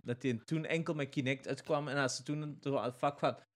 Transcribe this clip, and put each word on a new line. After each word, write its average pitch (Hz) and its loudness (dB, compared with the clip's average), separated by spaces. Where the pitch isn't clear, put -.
dat 120 -4
die 131 2
in 113 -2
toen 160 0
enkel 165 0
met 139 -2
Kinect 131 -2
uitkwam. 147 0
En 143 -2
als 131 2
ze 127 -8
toen 151 -4
door 135 0
het 123 -4
vak 143 2
van, 131 2